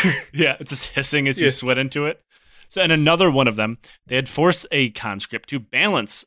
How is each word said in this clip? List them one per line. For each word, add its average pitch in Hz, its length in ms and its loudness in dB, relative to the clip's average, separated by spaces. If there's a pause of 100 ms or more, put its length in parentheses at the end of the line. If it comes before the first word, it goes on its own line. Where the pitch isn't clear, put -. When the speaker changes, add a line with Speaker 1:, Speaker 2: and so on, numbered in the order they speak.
(100)
Speaker 1:
<laughs> - 240 -6
Yeah, 143 240 2
it's - 120 -12
just - 160 -6
hissing 139 420 -2
as 135 100 -2
you 170 80 2
Speaker 2:
Yeah. 135 60 4
Speaker 1:
sweat 127 260 0
into 135 280 -4
it. - 140 -6 (480)
So, - 140 -6
and 165 80 2
another 165 400 4
one 135 160 2
of 113 80 0
them, 110 240 -4 (300)
they 123 80 -4
had 131 120 -2
forced 170 440 0
a 135 180 2
conscript 104 600 -10
to 139 100 -6
balance 131 680 -2